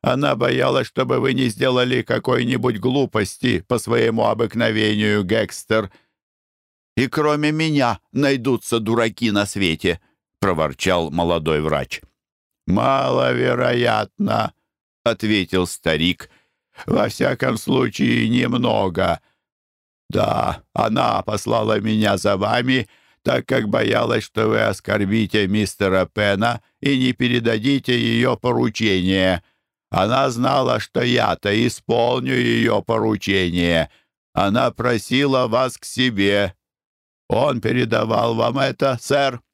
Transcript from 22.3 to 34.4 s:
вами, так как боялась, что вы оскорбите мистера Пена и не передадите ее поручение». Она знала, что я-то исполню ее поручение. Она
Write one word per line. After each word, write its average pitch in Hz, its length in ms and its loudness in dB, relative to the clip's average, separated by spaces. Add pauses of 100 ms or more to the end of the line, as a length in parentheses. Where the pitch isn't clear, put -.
вами, 123 520 0 (340)
так 127 240 -2
как 120 220 0
боялась, 110 560 0
что 110 240 -2
вы 110 140 2
оскорбите 104 840 0
мистера 95 600 0
Пена 104 560 -2 (180)
и 139 180 0
не 127 140 2
передадите 120 880 0
ее 117 380 0
поручение». 95 1040 0 (540)
Она 123 340 2
знала, 123 500 0
что - 220 -4
я-то 113 640 0
исполню 120 680 -2
ее 117 480 0
поручение. 92 1080 0 (420)
Она 110 400 0